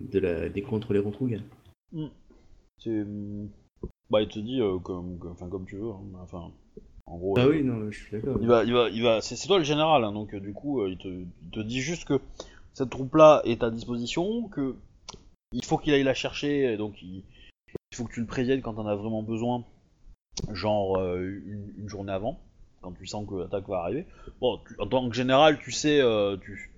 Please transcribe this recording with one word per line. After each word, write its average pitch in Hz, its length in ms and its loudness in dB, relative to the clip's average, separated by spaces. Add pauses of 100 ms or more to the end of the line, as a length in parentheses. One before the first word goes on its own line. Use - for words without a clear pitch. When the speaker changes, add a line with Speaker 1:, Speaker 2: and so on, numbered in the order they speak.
(100)
Speaker 1:
de 98 80 0
la, 85 300 0
des 98 140 -4
contre 107 320 -2
les 101 60 4
Rentrougan. 107 420 -4 (500)
Speaker 2:
Mm. 156 140 -8 (720)
C'est, 107 260 -4
mm, 104 460 -8 (580)
bah, 107 140 4
il 104 60 -2
te - 100 -10
dit, 120 240 -2
euh, 92 160 2
comme, 90 400 -8
comme, 85 140 -12
enfin, 90 180 -12
comme 92 160 -8
tu 98 100 -14
veux, 110 140 -6
hein, 98 100 -12 (220)
enfin, 90 280 -14 (560)
en 87 120 -14
gros, 95 200 0
Speaker 1:
Ah 123 60 4
Speaker 2:
euh, 139 60 8
Speaker 1:
oui, 156 120 2
non, 113 280 -2
je 104 80 -12
suis - 120 -20
d'accord. 110 300 -4
Speaker 2:
il 113 80 2
va, 117 160 8
il 117 80 2
va, 120 180 6
il 110 120 -2
va, 113 180 6
c'est, 123 160 -8
c'est - 100 -8
toi 190 120 6
le 160 60 4
général, 151 380 4
hein, 104 100 0
donc, 104 220 -8
euh, 101 60 -8
du 101 120 -10
coup, 139 300 -4
euh, 95 80 0
il 90 80 -8
te, - 100 -14
il 90 440 -12
te 107 80 -6
dit 117 200 -4
juste 160 260 -6
que - 120 2 (540)
cette 127 180 -4
troupe-là 139 540 10
est 117 180 0
à 117 80 2
disposition, 120 800 -4
que 135 260 -4 (800)
il 123 120 -4
faut 156 140 0
qu'il 151 160 0
aille 139 80 6
la 131 120 2
chercher, 139 580 0
et 104 40 0
donc 104 260 -6
il, 92 200 -12 (720)
il - 40 -14
faut 117 80 -6
que - 80 -8
tu 120 80 -6
le 110 60 -4
préviennes 131 340 0
quand 117 140 -6
t'en 107 120 -6
as 104 100 2
vraiment 110 260 -4
besoin, 117 420 -2 (880)
genre, 98 460 0
euh, 90 240 -2 (240)
une, 104 320 -10
une 101 100 -10
journée 98 240 -8
avant, 107 280 -6 (420)
quand 90 100 -12
tu 92 140 -16
sens 104 200 -8
que 98 100 -8
l'attaque 95 320 -6
va 95 100 -2
arriver. 104 280 -4 (340)
Bon, 113 260 0
tu, - 120 -18
en 104 100 -4
tant 127 200 0
que 107 60 -4
général, 135 440 6
tu - 120 -14
sais, 147 300 4
euh, 104 360 4
tu, 98 420 -14